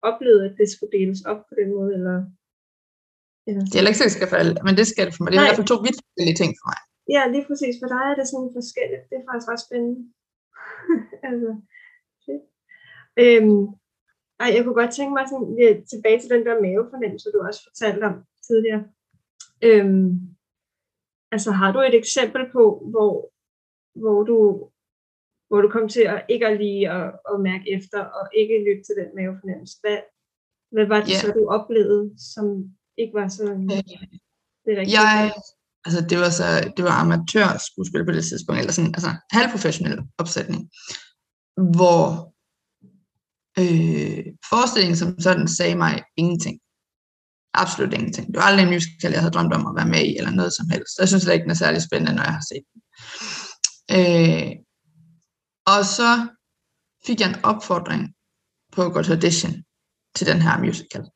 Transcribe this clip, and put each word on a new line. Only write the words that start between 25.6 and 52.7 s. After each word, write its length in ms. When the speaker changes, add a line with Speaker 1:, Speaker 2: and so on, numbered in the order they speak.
Speaker 1:
du 120
kom 120
til 240
at, 60
ikke 140
at 160
lige 220
at, 100
at 40
mærke 180
efter, 240
og 60
ikke 260
lytte 180
til 160
den 80
mavefornemmelse? 640
Hvad, 160
hvad 180
var 120
det 100
Speaker 2:
Ja. 60
Speaker 1:
så, 80
du 40
oplevede, 480
som 120
ikke 200
var 80
så, 160
Speaker 2:
Øh, 140
Speaker 1:
det 120
rigtige? 220
Speaker 2:
jeg, 320
altså, 140
det 140
var 60
så, 80
det 120
var 140
amatørskuespil 1040
på 100
det 80
tidspunkt, 360
eller 120
sådan, 260
altså, 120
halvprofessionel 600
opsætning, 440
hvor, 260
øh, 640
forestillingen 440
som 240
sådan 280
sagde 360
mig 100
ingenting. 400
Absolut 400
ingenting. 320
Det 100
var 60
aldrig 240
en 80
musical, 380
jeg 80
havde 120
drømt 220
om 120
at 100
være 180
med 160
i, 80
eller 120
noget 280
som 120
helst. 280
Jeg 100
synes 160
heller 100
ikke, 80
den 140
er 80
særlig 180
spændende, 340
når 60
jeg 160
har 120
set 220